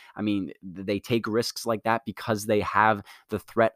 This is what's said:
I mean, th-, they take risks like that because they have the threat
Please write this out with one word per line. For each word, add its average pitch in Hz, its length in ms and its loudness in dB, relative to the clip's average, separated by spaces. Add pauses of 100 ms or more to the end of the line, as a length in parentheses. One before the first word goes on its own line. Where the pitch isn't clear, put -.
(160)
I 107 60 -6
mean, 101 300 -2 (220)
th-, 95 120 -10
they 101 140 -2
take 117 260 -2
risks 113 400 -2
like 113 160 -4
that 113 240 0
because 107 400 -4
they 107 140 4
have 104 420 4 (280)
the 104 100 -2
threat - 360 2